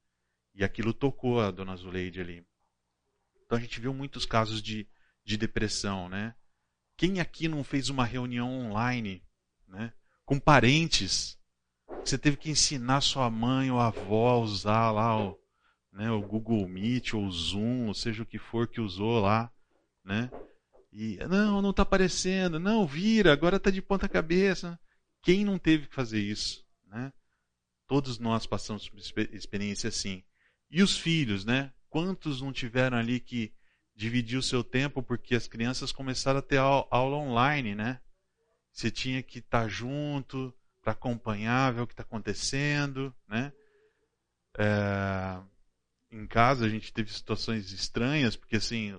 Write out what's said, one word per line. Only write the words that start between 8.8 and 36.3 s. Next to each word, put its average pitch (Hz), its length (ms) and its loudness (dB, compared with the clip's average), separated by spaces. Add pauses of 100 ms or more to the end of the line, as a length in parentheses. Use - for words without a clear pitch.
né, 101 260 -10 (320)
com 139 140 0
parentes? 135 1000 4 (640)
Você 139 140 0
teve 147 180 2
que - 140 -8
ensinar 135 500 2
sua 131 300 2
mãe 127 400 0
ou 123 100 4
avó 110 500 2
a 123 80 6
usar 110 520 2
lá 110 280 2
o, 98 200 -4 (540)
né, 107 180 -4
o 110 100 0
Google 107 480 0
Meet 110 460 -2
ou 107 120 0
o 95 60 -4
Zoom, 104 560 -2
ou 98 60 -2
seja 113 280 -4
o 110 40 -6
que 110 120 -12
for 117 300 -2
que - 120 -6
usou 107 400 2
lá, 110 300 4 (540)
né? 107 260 -2 (600)
E, 107 240 -6 (120)
"Não, 202 340 2
não 196 100 2
tá 196 100 4
aparecendo. 185 760 2
Não, 202 280 2
vira, 180 460 6
agora 170 280 4
tá 202 100 4
de 196 120 2
ponta 196 260 0
cabeça." 175 680 2 (440)
Quem 196 220 4
não 196 140 0
teve 156 280 4
que - 80 -20
fazer 110 260 -2
isso, - 460 -6 (200)
né? 120 260 -10 (760)
Todos 135 320 0
nós 113 280 0
passamos 104 420 -6
por - 100 -16
expe-, 107 340 -4
experiência 101 560 -4
assim. 98 340 -6 (480)
E 156 120 2
os 196 160 4
filhos, 127 460 0
né? 131 280 0 (180)
Quantos 160 500 -2
não 135 120 -6
tiveram 127 440 0
ali 117 240 0
que 117 320 -4 (420)
dividir 117 440 -2
o 131 40 0
seu 123 220 0
tempo 131 380 -2
porque - 320 -2
as 117 120 0
crianças 123 460 -4
começaram 135 460 0